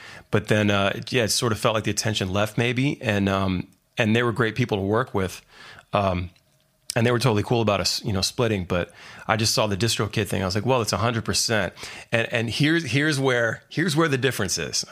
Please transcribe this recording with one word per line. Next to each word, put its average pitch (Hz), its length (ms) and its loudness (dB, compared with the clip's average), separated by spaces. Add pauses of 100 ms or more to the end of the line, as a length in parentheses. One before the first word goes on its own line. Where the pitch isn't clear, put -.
(300)
but 104 180 0
then, 107 220 4
uh, 101 260 2
it, - 160 -10
yeah, 123 120 2
it 98 60 0
sort 117 220 0
of 101 80 -4
felt 113 140 2
like 107 100 0
the 110 60 -2
attention 101 420 -2
left 101 260 0
maybe. 127 420 0
And, 101 300 2
um, 95 380 -2 (280)
and 110 180 2
they 120 100 2
were 117 80 0
great 110 240 0
people 110 200 0
to 95 60 0
work 110 320 0
with. 95 260 -2 (540)
Um, 92 360 0 (680)
and 117 100 2
they 123 60 4
were 120 60 2
totally 107 260 2
cool 117 160 2
about 104 200 2
us, - 220 -2
you 120 100 -4
know, 95 100 0
splitting, 110 420 0
but 87 260 -2 (380)
I 110 80 2
just 110 180 0
saw 117 120 2
the 98 100 -2
DistroKid 107 500 0
thing. 98 160 -2
I 95 40 0
was 92 80 -2
like, 104 100 -2
"Well, 123 160 2
it's 107 140 -2
a - 20 -2
hundred 113 280 0
percent." 101 500 0 (360)
And, 117 220 -2
and 117 180 0
here's, 156 400 2
here's 143 300 2
where, 120 480 0
here's 160 260 0
where 165 140 4
the 139 80 2
difference 113 420 0
is. 71 340 -4